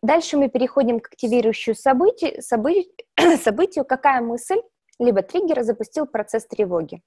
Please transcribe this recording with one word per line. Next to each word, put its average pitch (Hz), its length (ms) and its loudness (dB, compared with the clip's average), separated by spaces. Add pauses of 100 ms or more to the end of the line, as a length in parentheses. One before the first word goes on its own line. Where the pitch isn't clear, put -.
Дальше 302 340 0
мы 277 120 2
переходим 233 520 0
к - 80 -20
активирующему 226 640 -2
событию, 285 680 0
собы-, 311 440 0 (300)
<clears throat> 330 280 4
событию, 269 400 0
какая 262 360 0
мысль 240 400 -4 (400)
либо 226 220 2
триггер 320 400 -2
запустил 226 440 -4
процесс 214 400 -6
тревоги. 175 600 -4